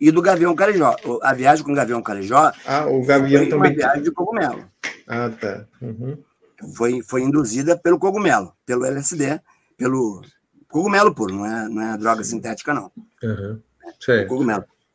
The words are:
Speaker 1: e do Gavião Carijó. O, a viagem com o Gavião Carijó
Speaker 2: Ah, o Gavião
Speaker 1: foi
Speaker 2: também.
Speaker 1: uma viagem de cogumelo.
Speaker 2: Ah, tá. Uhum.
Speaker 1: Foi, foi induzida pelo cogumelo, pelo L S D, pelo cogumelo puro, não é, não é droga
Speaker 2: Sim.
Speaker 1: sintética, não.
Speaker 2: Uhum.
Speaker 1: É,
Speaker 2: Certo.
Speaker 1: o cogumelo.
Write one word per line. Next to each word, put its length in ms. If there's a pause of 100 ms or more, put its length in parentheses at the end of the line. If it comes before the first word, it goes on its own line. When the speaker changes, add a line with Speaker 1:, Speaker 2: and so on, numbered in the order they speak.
Speaker 1:
e 80
do 140
Gavião 320
Carijó. 400 (100)
O, 160
a 120
viagem 300
com 80
o 40
Gavião 260
Carijó 500 (140)
Speaker 2:
Ah, 220
o 180
Gavião 360
Speaker 1:
foi 80
Speaker 2:
também. 220
Speaker 1:
uma 60
viagem 260
de 80
cogumelo. 560 (400)
Speaker 2:
Ah, 220
tá. 380 (120)
Uhum. 380 (580)
Speaker 1:
Foi, 260
foi 200
induzida 560
pelo 220
cogumelo, 540 (120)
pelo 200
L 120
S 200
D, 200 (400)
pelo 460 (460)
cogumelo 440
puro, 220
não 100
é, 240
não 120
é 160
droga 260
Speaker 2:
Sim. 80
Speaker 1:
sintética, 420
não. 160 (320)
Speaker 2:
Uhum. 380 (260)
Speaker 1:
É, 140
Speaker 2:
Certo. 260
Speaker 1:
o 40
cogumelo. 340 (320)